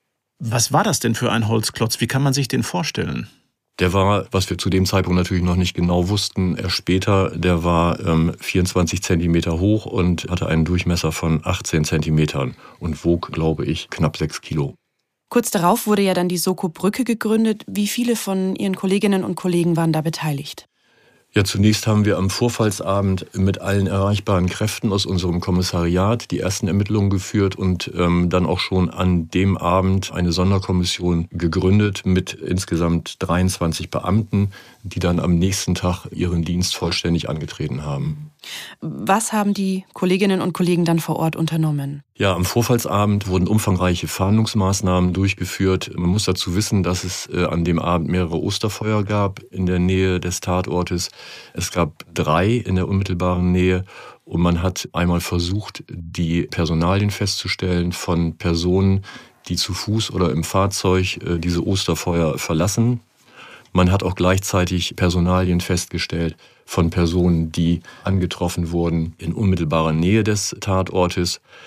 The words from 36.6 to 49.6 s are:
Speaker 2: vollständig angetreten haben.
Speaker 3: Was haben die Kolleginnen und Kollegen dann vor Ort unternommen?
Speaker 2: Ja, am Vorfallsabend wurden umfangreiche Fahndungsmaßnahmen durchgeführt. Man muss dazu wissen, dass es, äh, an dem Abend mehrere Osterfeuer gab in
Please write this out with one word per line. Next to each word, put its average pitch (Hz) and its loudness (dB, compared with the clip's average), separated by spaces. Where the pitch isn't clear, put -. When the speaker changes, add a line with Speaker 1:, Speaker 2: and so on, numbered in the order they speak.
Speaker 2:
vollständig 85 -2
angetreten 76 -6
haben. 147 -6
Speaker 3:
Was 190 -2
haben 208 0
die 190 -2
Kolleginnen 190 2
und 175 -2
Kollegen 175 2
dann 170 2
vor 156 -4
Ort 160 -2
unternommen? 147 -2
Speaker 2:
Ja, 98 2
am 87 0
Vorfallsabend 104 2
wurden 90 2
umfangreiche 92 0
Fahndungsmaßnahmen 95 2
durchgeführt. 95 0
Man 87 0
muss 101 2
dazu 90 -2
wissen, 101 0
dass 87 -2
es, - -8
äh, 90 0
an 85 0
dem 85 2
Abend 87 0
mehrere 85 0
Osterfeuer 107 -2
gab 101 -2
in 92 -4